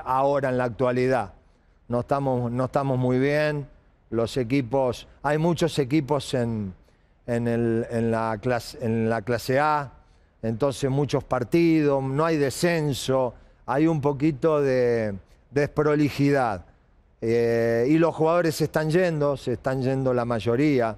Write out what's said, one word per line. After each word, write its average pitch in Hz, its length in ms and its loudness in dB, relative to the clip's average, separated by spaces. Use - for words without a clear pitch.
ahora 135 440 0
en 127 100 0
la 127 60 0
actualidad. 123 680 0
No 120 140 -2
estamos, 131 500 -2
no 127 140 -2
estamos 139 340 -2
muy 127 180 0
bien. 147 500 0
Los 113 260 -2
equipos, 127 680 -2
hay 151 160 0
muchos 165 400 0
equipos 139 560 -2
en, 113 400 -4
en 117 220 -2
el, 117 420 0
en 117 220 -2
la 113 280 -2
clas-, 123 400 -4
en 113 300 0
la 113 140 -2
clase 123 360 -2
A, 147 320 0
entonces 117 480 -2
muchos 139 320 0
partidos, 147 800 2
no 135 200 0
hay 165 140 0
descenso, 139 960 0
hay 143 200 2
un 160 120 2
poquito 147 600 0
de 120 540 2
desprolijidad. 143 1160 0
Eh, 117 680 2
y 156 80 4
los 160 160 2
jugadores 160 420 2
se 156 100 0
están 156 260 -2
yendo, 151 460 2
se 123 160 -4
están 131 280 -4
yendo 131 320 0
la 120 100 0
mayoría, 120 760 0